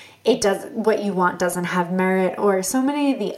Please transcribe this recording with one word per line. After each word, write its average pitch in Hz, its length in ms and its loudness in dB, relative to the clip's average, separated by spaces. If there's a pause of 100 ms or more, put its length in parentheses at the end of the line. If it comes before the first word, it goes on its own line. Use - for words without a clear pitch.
(240)
it - 160 2
does, 196 320 0
what 214 300 0
you 202 100 -2
want 180 260 0
doesn't 175 260 -2
have 175 280 -2
merit, 185 460 0
or 190 240 2
so 262 180 -2
many 285 320 0
of 240 60 -4
the 202 200 -4